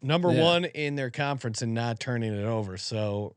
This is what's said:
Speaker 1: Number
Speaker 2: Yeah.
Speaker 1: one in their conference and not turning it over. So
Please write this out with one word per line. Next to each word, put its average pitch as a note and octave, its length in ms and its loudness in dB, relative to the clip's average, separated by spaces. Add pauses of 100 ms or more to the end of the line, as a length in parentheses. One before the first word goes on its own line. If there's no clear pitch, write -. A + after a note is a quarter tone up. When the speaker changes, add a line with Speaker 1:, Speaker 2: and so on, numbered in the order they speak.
Speaker 1:
Number E3+ 300 4
Speaker 2:
Yeah. D#3+ 120 6
Speaker 1:
one F3 220 6
in D3 280 -2
their C3+ 160 -2
conference C#3 520 -2
and A2+ 120 -2
not A#2 240 -2
turning A#2 340 -2
it G2+ 120 -2
over. G#2+ 320 -2
So G#2 600 -4